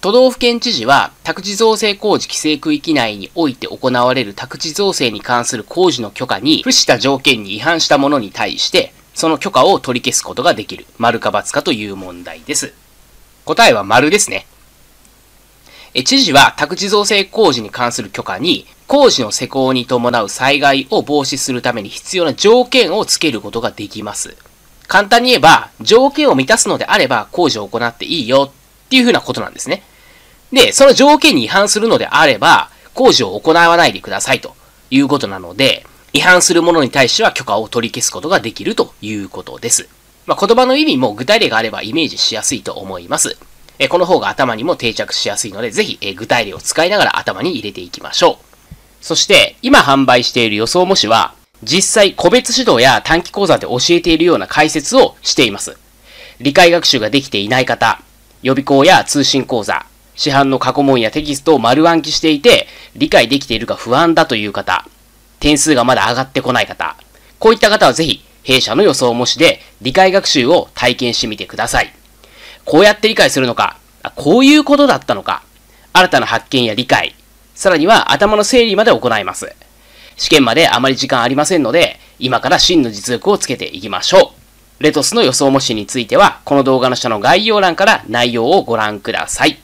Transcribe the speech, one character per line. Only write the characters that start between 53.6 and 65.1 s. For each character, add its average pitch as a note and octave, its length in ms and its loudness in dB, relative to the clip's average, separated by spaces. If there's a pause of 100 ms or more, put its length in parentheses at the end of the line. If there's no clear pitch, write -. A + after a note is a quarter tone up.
教 B2 120 -4 (120)
え E3+ 100 4
て E3+ 120 0
い D#3 60 2
る E3 60 2
よ F3 100 4
う A#2+ 40 0
な F#2+ 80 -4
解 D3+ 240 0
説 D#3+ 260 -2
を B3+ 260 4
し - 120 -4
て C#3 100 2
い A2 60 0
ま G2+ 80 -10
す。 - 180 -12 (640)
理 C#3 120 -2
解 F3 180 6
学 E3+ 160 0
習 C3+ 120 0
が G#2+ 120 -2
で C3+ 120 2
き - 60 -16
て G#2 100 -6
い G2+ 100 -4
な B2+ 120 0
い B2+ 60 0
方、 A2+ 340 -2 (420)
予 B2+ 100 0
備 C#3 120 -2
校 C#3 200 4
や D#3+ 200 4
通 C#3+ 200 -2
信 C3 200 -2
講 A#2 180 -4
座、 F#2 240 -6 (280)
市 - 160 -4
販 C#3 140 4
の C3+ 140 0
過 C3 160 -2
去 C#3+ 80 0
問 C3+ 180 4
や A2 100 -2
テ D3+ 120 -6
キ D3 140 -6
ス - 60 -12
ト E3 120 4
を C3+ 40 2
丸 C3 300 2
暗 E3 140 2
記 D#3 100 -8
し - 80 -4
て D#3+ 100 2
い D3 100 0
て、 - 260 4 (300)
理 D3+ 120 -2
解 C#3 200 2
で C#3 100 0
き - 80 -8
て A#2+ 80 -4
い A2 40 -4
る A2+ 80 -8
か G2+ 80 -4
不 A#2 220 -2
安 E3 180 2
だ D#3+ 120 2
と A#2 100 -2
い G#2+ 100 -4
う G2+ 60 -6
方、 F#2 340 -4 (540)